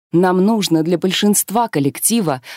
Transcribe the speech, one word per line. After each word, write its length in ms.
Нам 320
нужно 380
для 140
большинства 680
коллектива, 760